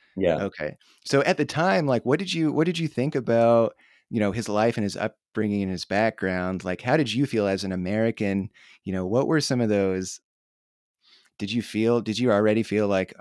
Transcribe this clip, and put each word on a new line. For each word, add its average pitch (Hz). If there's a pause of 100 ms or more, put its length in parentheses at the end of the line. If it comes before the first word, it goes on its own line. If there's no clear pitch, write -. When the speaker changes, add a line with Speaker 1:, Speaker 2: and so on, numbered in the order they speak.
(160)
Speaker 1:
Yeah. 85
Speaker 2:
Okay. 85 (280)
So 139
at 185
the 147
time, 170
like, 127
what 135
did 180
you, 160
what 143
did 170
you 160
think 139
about, 117 (360)
you 113
know, 104
his 107
life 107
and 110
his 101
upbringing 104
and 95
his 90
background? 92
Like, 90
how 127
did 131
you 131
feel 107
as 98
an 98
American? 98 (320)
You 95
know, 92
what 120
were 156
some 127
of 113
those, 95 (1160)
did 101
you 117
feel, 113
did 107
you 120
already 107
feel 104
like, 95